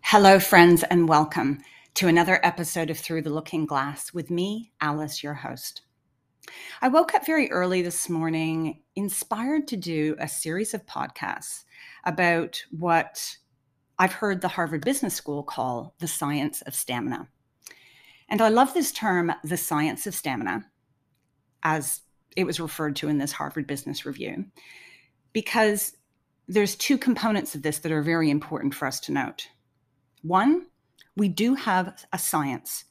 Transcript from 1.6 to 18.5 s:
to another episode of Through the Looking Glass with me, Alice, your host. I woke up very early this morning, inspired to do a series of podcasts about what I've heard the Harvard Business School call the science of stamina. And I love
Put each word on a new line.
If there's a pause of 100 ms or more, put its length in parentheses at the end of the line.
to
another
episode
of
Through
the
Looking
Glass
with
me,
Alice,
your
host. (1000)
I
woke
up
very
early
this
morning, (160)
inspired
to
do
a
series
of
podcasts (400)
about (100)
what (600)
I've
heard
the
Harvard
Business
School
call
the
science
of
stamina. (960)
And
I
love